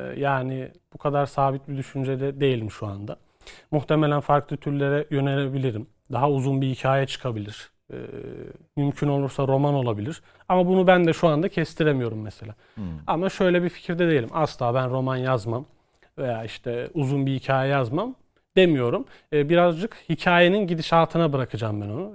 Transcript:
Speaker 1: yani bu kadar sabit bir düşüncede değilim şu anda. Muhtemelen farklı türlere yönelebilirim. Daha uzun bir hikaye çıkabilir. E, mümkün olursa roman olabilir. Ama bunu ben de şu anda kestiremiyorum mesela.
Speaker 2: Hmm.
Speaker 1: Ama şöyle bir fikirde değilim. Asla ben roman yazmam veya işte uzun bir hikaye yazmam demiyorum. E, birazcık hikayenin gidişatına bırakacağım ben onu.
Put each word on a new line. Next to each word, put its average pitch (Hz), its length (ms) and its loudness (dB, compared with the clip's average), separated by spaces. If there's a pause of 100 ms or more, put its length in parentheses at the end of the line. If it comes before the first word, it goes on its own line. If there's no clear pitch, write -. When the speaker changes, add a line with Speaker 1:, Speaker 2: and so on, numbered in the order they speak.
(180)
Speaker 1:
yani 131 540 -2 (220)
bu - 40 -20
kadar 143 280 0
sabit 135 420 0
bir 139 100 -6
düşüncede 135 600 -4
değilim 120 320 0
şu - 160 -10
anda. 101 300 -10 (540)
Muhtemelen 151 480 2
farklı 143 380 0
türlere 143 540 -2
yönelebilirim. 139 760 -2 (240)
Daha 131 200 2
uzun 135 300 0
bir 135 60 0
hikaye 135 400 0
çıkabilir. 104 640 -8 (220)
E, 127 40 -12 (800)
mümkün 143 300 -2
olursa 139 400 0
roman 139 260 2
olabilir. 123 480 -2 (280)
Ama 180 180 4
bunu 185 200 6
ben 180 200 8
de 160 60 4
şu 170 140 2
anda 156 220 2
kestiremiyorum 131 720 0
mesela. 107 340 -14 (200)
Speaker 2:
Hmm. 107 80 -10 (240)
Speaker 1:
Ama 185 220 0
şöyle 180 340 2
bir 175 60 0
fikirde 175 380 -4
değilim. 135 260 2
Asla 143 400 -2
ben 127 160 0
roman 131 280 -2
yazmam 127 480 -2 (520)
veya 117 260 -4
işte 120 500 -8
uzun 139 320 -2
bir 135 100 -2
hikaye 135 360 0
yazmam 143 440 -2 (400)
demiyorum. 165 500 4 (280)
E, 147 160 2
birazcık 175 480 2 (120)
hikayenin 175 580 4
gidişatına 165 680 2
bırakacağım 113 480 -4
ben 101 80 -6
onu. 185 260 -8